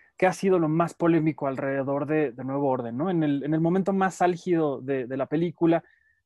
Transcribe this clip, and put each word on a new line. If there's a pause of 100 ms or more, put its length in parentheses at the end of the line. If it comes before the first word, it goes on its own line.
(180)
que
ha
sido
lo
más
polémico
alrededor
de,
de
Nuevo
Orden,
¿no?
En
el,
en
el
momento
más
álgido
de,
de
la
película, (420)